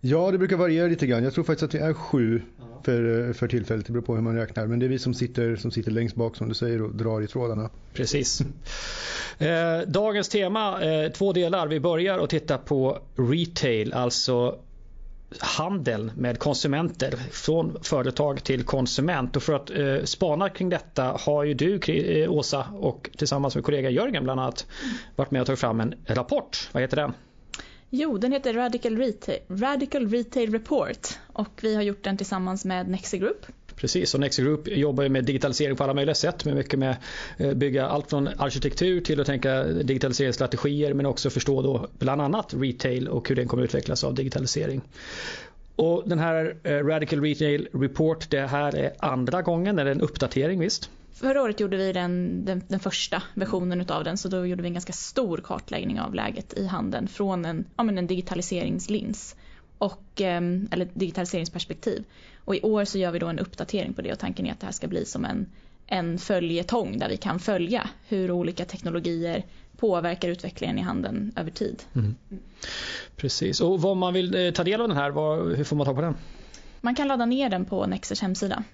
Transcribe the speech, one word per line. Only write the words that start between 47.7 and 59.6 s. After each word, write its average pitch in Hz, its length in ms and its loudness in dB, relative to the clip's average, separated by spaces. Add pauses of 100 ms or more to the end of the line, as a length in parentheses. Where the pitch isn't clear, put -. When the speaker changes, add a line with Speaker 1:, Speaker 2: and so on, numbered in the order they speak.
Speaker 2:
Report, 156 560 2
det 139 180 2
här 143 280 0
är 139 240 0
andra 131 420 0
gången, 175 380 2
eller 139 120 2
en 143 100 0
uppdatering, 147 580 0
visst? 175 300 -2 (240)
Speaker 3:
Förra 269 280 2
året 226 180 0
gjorde 196 180 0
vi 190 160 2
den, 180 520 0
den, 185 220 -2
den 190 120 0
första - 440 -2 (100)
versionen 180 480 0
utav 165 220 -2
den, 160 140 -2
så 196 120 -4
då 185 160 -2
gjorde 180 160 -4
vi 175 60 -4
en 175 60 -4
ganska 180 200 -8
stor 196 440 -2
kartläggning - 640 -4
av - 140 -4
läget - 380 -6
i 196 140 -2
handeln 190 400 -2
från 190 380 -2
en, 165 200 -4 (120)
ja, 240 60 2
men 208 140 2
en 175 100 -2
digitaliseringslins 180 1300 -4 (420)